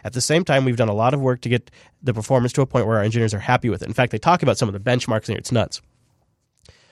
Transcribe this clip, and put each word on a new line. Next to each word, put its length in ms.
At 80
the 80
same 240
time, 220
we've 100
done 140
a 40
lot 200
of 80
work 180
to 80
get 220
the 100
performance 400
to 80
a 60
point 200
where 120
our 40
engineers 300
are 60
happy 320
with 100
it." 80
In 60
fact, 180
they 60
talk 240
about 160
some 100
of 60
the 160
benchmarks, 400
and 80
it's 120
nuts. 300